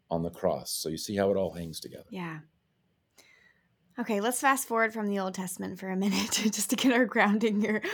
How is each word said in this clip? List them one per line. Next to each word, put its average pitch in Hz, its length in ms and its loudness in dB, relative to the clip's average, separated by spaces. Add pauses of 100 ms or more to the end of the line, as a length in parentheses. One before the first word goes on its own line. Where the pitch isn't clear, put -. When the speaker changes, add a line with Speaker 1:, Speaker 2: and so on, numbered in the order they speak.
Speaker 1:
on 82 140 -2
the 85 60 -2
cross. 78 420 -2
So - 160 -6
you 80 100 -4
see 101 200 -6
how 98 120 4
it 98 60 2
all 95 160 0
hangs 82 300 -10
together. - 300 -14
Speaker 2:
Yeah. 170 280 -8 (1600)
Okay, 214 220 -2
let's - 180 0
fast 269 300 2
forward 226 240 2
from 220 140 -2
the 202 120 0
Old 190 140 -2
Testament 190 440 -6
for 190 120 -10
a 185 80 -2
minute 196 340 0
<laughs> 208 200 2
just - 180 -2
to 254 80 0
get 254 160 4
our 240 120 6
grounding 208 540 4
here. 214 240 0 (100)